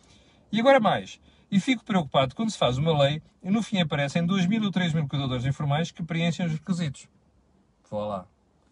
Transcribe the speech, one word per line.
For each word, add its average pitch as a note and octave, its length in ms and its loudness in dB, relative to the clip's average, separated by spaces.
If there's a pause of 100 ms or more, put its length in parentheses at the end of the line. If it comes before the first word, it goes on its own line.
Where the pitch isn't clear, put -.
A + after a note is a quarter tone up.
(520)
E G#3+ 80 -2
agora C4+ 200 6
mais. C#3 420 -2 (300)
E G3 80 2
fico A#3+ 260 -2
preocupado C#3+ 480 0
quando A3+ 160 -4
se - 80 -6
faz B2 220 2
uma D3+ 240 2
lei C#3+ 180 2 (220)
e F3+ 80 -4
no A3+ 100 2
fim G3 180 -2
aparecem D3 460 0
dois F3+ 220 2
mil A3 160 2
ou G3+ 80 -2
três F3+ 220 0
mil D#3 140 0
cuidadores B2+ 380 -4
informais D3 460 -2
que - 100 -12
preenchem E3 460 -2
os D#3+ 60 -2
requisitos. E3 540 -6 (800)
Vá G#2 160 -6
lá. G2 240 -8 (440)